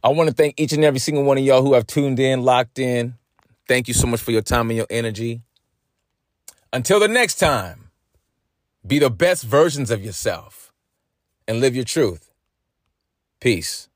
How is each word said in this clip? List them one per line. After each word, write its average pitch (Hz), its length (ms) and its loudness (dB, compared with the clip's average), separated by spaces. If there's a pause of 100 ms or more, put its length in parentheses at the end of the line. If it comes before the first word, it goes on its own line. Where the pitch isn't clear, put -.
I 117 60 4
wanna 156 240 2
thank 147 260 0
each 151 120 -2
and 151 140 2
every 135 140 2
single 147 240 -2
one 139 160 2
of 135 40 -2
y'all 131 200 4
who 139 100 4
have 120 140 2
tuned 139 320 -2
in, 131 240 0
locked 127 340 2
in. 123 380 -4 (520)
Thank 123 200 0
you 123 80 -6
so - 100 2
much 120 160 -2
for - 100 -6
your 110 120 0
time 117 260 -2
and 113 80 -2
your 113 140 -4
energy. 117 500 -6 (1300)
Until 151 280 2
the 208 80 4
next 226 280 0
time, 113 540 -2 (960)
be 131 140 0
the 143 100 4
best 170 340 0
versions 139 460 2
of 104 160 -6
yourself - 680 -10 (760)
and 113 120 -4
live 127 160 2
your 127 100 -6
truth. 104 460 -4 (1080)
Peace. - 560 -4